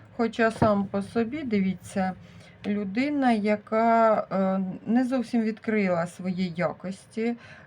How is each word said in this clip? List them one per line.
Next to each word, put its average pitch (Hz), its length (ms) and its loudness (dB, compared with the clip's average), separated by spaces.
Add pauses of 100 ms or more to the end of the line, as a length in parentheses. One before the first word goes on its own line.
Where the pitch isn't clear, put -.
(160)
Хоча 226 340 0
сам 208 340 2
по 196 180 -4
собі, 233 400 -4
дивіться, 190 680 -2 (540)
людина, 240 640 0
яка, 220 1000 2
е, 190 280 0 (260)
не 240 180 2
зовсім 240 380 0
відкрила 208 640 0
свої 180 500 -4
якості, 190 800 -4 (300)